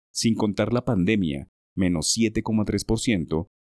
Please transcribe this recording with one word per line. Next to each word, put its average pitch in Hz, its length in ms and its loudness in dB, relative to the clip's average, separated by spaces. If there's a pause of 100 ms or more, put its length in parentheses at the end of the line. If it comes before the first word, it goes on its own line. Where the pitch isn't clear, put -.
(120)
sin 113 220 0
contar 107 400 0
la 120 100 0
pandemia, 92 640 0 (280)
menos 90 360 0
siete 110 300 0
coma 110 240 0
tres 101 180 -2
por 110 160 0
ciento, 82 480 -2 (240)